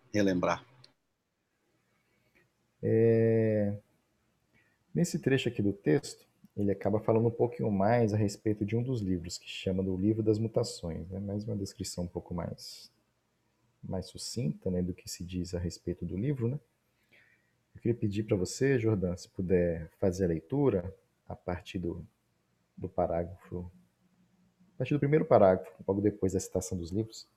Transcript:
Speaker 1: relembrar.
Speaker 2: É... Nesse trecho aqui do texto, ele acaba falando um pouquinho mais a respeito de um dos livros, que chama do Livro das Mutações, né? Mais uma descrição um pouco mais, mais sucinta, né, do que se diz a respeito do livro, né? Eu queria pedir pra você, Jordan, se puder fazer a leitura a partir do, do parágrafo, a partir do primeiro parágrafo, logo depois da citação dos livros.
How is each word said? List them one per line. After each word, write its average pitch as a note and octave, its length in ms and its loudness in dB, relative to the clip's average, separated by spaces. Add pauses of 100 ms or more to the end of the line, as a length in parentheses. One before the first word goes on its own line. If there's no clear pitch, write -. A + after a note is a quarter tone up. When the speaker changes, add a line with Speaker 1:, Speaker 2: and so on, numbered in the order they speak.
(120)
Speaker 1:
relembrar. F2+ 540 2 (2250)
Speaker 2:
É... A2+ 920 4 (1160)
Nesse F3 280 0
trecho C3 300 2
aqui - 120 -2
do G2+ 100 2
texto, - 540 0 (320)
ele G2+ 140 0
acaba G2+ 280 0
falando A2+ 280 2
um A#2 40 2
pouquinho A#2 380 0
mais G#2+ 420 2
a G#2+ 60 2
respeito G#2 480 -2
de G2+ 100 -2
um A#2+ 60 0
dos B2 200 -4
livros, F2+ 360 -4
que - 100 -20
chama F#2+ 360 -4
do F#2+ 120 -2
Livro G#2 280 0
das G#2+ 160 4
Mutações, F2 720 -4
né? F#2+ 100 -8
Mais G2+ 240 -6
uma G#2 120 -6
descrição G2 500 -8
um - 20 -4
pouco - 260 -10
mais, - 580 -10 (920)
mais F#2+ 220 -6
sucinta, - 640 -6
né, F2+ 100 0
do F2+ 140 -2
que - 160 -16
se - 140 -12
diz F2+ 320 -6
a F2 40 -4
respeito F2 460 -6
do F2+ 100 -6
livro, A#2+ 320 -2
né? C3+ 120 -4 (1120)
Eu - 80 -20
queria A#2 160 0
pedir G#2 240 -2
pra G#2+ 160 2
você, C3 400 0
Jordan, G2 400 0
se - 100 -18
puder F2 640 0 (100)
fazer F#2 260 0
a - 20 4
leitura F2+ 680 0 (320)
a - 80 -10
partir F2+ 440 -8
do, E2+ 260 -6 (720)
do F#2 100 -8
parágrafo, F2 840 -4 (1040)
a - 20 -12
partir C3 160 -2
do C#3+ 60 2
primeiro C#3+ 260 4
parágrafo, G2 460 6 (160)
logo G2 120 0
depois G2+ 340 2
da F#2+ 60 0
citação - 380 -4
dos E2+ 140 -8
livros. G#2+ 460 -6